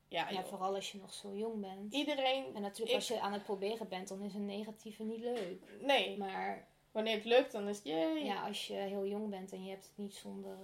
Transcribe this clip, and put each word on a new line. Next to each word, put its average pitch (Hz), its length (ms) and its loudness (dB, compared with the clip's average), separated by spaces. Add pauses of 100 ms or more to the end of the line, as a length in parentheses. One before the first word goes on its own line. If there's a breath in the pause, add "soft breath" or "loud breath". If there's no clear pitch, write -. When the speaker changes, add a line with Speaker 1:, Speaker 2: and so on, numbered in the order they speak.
Speaker 1:
ja, 165 200 0
Speaker 2:
Ja, 202 60 -4
Speaker 1:
joh. 185 100 0
Speaker 2:
vooral 190 300 0
als 190 180 -2
je 202 60 -10
nog 190 160 -14
zo 202 200 -8
jong 220 260 -2
bent. 196 340 -8
Speaker 1:
Iedereen, 269 500 4 (100)
Speaker 2:
En 214 80 -4
natuurlijk, 202 280 -2
Speaker 1:
ik 247 40 6
Speaker 2:
als - 140 2
je 220 120 0
aan 202 120 2
het 202 120 -2
proberen 202 440 -2
bent, 185 200 -6
dan 196 140 -6
is 202 120 -4
een 202 120 -2
negatieve 214 560 -8
niet 220 180 -4
leuk. 226 420 -2 (180)
Speaker 1:
Nee. 202 380 4
Speaker 2:
Maar 190 480 -2 (260)
Speaker 1:
Wanneer 220 220 2
het 208 100 0
lukt, 254 280 8
dan 202 160 -2
is 202 80 0
het 202 100 -10
yay. 320 380 4
Speaker 2:
ja, 202 220 0
als 208 200 -4
je 214 80 -4
heel 196 320 0
jong 208 240 0
bent 190 220 -6
en 190 120 -6
je 190 60 -6
hebt 190 140 -8
het - 120 -20
niet 202 180 -6
zonder, 196 500 -10